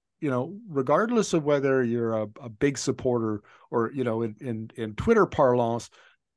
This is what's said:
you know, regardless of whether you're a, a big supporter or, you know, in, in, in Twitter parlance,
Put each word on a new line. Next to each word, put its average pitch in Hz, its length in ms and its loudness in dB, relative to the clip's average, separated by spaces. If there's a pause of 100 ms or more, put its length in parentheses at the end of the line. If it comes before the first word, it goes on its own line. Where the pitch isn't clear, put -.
(220)
you 151 80 -2
know, 139 280 -2 (120)
regardless 170 640 0
of 160 100 2
whether 139 400 2
you're 117 300 0
a, 110 140 -2 (140)
a 123 80 -14
big 139 280 0
supporter 117 640 -2 (280)
or, 117 220 -2
you 135 120 -4
know, 113 180 -2
in, 110 180 -6
in, 110 360 -8
in 110 200 -8
Twitter 220 300 4
parlance, 120 640 2 (460)